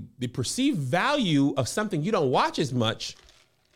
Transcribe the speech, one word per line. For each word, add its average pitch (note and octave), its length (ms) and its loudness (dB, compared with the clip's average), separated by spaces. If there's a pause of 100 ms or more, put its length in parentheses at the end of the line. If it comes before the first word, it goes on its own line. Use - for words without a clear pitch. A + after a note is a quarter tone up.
(200)
the B2 80 -4
perceived A#3+ 500 -2
value E3 800 2
of C3 140 0
something G#3 340 -2
you G#3+ 80 0
don't E3 200 2
watch C4 280 2
as B2+ 140 -2
much, A2+ 420 -2 (600)